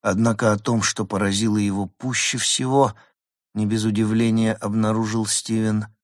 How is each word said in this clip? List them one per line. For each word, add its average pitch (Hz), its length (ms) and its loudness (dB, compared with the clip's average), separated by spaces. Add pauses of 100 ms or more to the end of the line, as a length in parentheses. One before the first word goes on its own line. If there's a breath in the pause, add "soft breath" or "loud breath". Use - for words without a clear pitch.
Однако 107 520 2
о 101 40 0
том, 113 240 0
что - 240 -2
поразило 104 520 0
его 101 300 0
пуще - 500 -4
всего, 131 580 2 (580 soft breath)
не 107 120 -2
без 107 180 0
удивления 110 720 2
обнаружил 110 720 -2
Стивен 110 640 -2 (160)